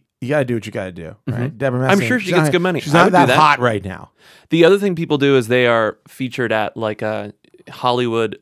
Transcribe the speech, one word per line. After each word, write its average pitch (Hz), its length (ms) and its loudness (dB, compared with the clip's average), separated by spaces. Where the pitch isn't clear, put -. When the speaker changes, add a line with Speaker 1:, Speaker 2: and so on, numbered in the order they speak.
Speaker 1:
you 123 80 -8
gotta 143 160 0
do 120 80 -4
what 110 120 -4
you 110 60 -12
gotta 98 220 -8
do, 85 220 -14
right? 123 220 -4
Speaker 2:
Mm-hmm. 120 80 -14
Speaker 1:
Deborah 127 240 -2
Speaker 2:
I'm 131 60 -2
Speaker 1:
Messing, 175 100 0
Speaker 2:
sure 247 120 -2
she 196 80 -8
Speaker 1:
she's 175 80 -2
Speaker 2:
gets 160 100 4
Speaker 1:
not, 147 80 0
Speaker 2:
good 175 80 0
money. 175 180 -2
Speaker 1:
she's 147 160 -4
Speaker 2:
I 170 40 6
Speaker 1:
not 175 60 6
Speaker 2:
would 208 40 2
do 180 80 4
Speaker 1:
that 170 80 6
Speaker 2:
that. 131 120 4
Speaker 1:
hot 147 220 4
right 113 240 -2
now. 92 280 -12
Speaker 2:
The 165 140 4
other 190 160 6
thing 196 160 -2
people 151 220 -2
do 139 180 2
is 123 140 2
they 123 180 2
are 113 300 0
featured 120 460 -6
at, 107 240 -4
like, 107 240 -6
a 107 320 -6
Hollywood 117 720 -2